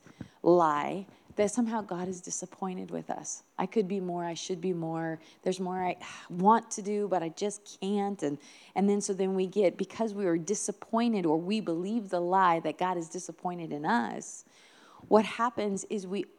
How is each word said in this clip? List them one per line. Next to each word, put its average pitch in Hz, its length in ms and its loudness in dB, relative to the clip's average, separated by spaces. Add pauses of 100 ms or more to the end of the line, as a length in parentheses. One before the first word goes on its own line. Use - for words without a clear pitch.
(420)
lie 165 640 4 (300)
that 208 160 4
somehow 226 280 0
God 185 280 -6
is 180 120 -6
disappointed 185 680 -8
with 165 180 -6
us. - 360 -8 (120)
"I 185 100 -2
could 202 200 0
be 196 140 -2
more, 175 240 -4
I 170 100 -4
should 175 260 -6
be 185 120 0
more, 165 480 -4 (240)
there's 185 160 0
more 185 200 -4
I 180 140 0 (340)
want 202 440 6
to 214 100 -8
do, 208 240 -2
but 175 160 2
I 165 60 -2
just - 520 -6
can't." 202 440 -2
And, 143 120 0 (380)
and 202 160 4
then 202 100 4
so 202 120 -2
then 190 240 0
we 190 100 2
get, 180 300 2
because 208 360 -4
we 202 140 -2
are 170 100 4
disappointed 208 880 0
or 160 120 4
we 190 240 0
believe 190 480 -2
the 180 100 0
lie 175 400 4
that 156 180 -4
God 180 200 -2
is 165 120 -6
disappointed 175 640 -8
in 147 160 -4
us, - 580 -2 (640)
what 214 180 6
happens 208 600 -2
is 196 200 -4
we 190 200 -4 (140)